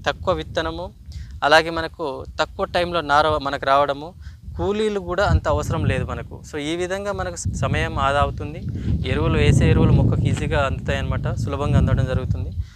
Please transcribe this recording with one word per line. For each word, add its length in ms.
తక్కువ 260
విత్తనము, 580
అలాగే 260
మనకు 560
తక్కువ 260
టైంలో 360
నార 400
మనకు 240
రావడము, 480
కూలీలు 420
కూడా 260
అంత 220
అవసరం 380
లేదు 200
మనకు. 360
So 60
ఈ 180
విధంగా 360
మనకు 240
సమయం 640
ఆదా 220
అవుతుంది. 400
ఎరువులు, 280
వేసే 320
ఎరువులు 220
మొక్కకు 300
ఈజీగా 440
అందుతాయి 340
అన్నమాట, 360
సులభంగా 420
అందడం 280
జరుగుతుంది. 440